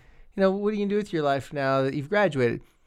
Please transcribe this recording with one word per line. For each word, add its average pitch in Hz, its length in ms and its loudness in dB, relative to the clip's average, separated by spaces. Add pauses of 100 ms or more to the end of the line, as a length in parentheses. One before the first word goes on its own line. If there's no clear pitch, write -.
(360)
you 196 60 -2
know, 190 100 4
what 202 180 -2
are 214 60 -2
you 202 100 -2
gonna 196 60 -2
do 202 60 0
with 208 140 -4
your 160 120 0
life 139 280 0
now 135 300 0
that 135 140 0
you've 143 140 -6
graduated?" 143 520 2 (260)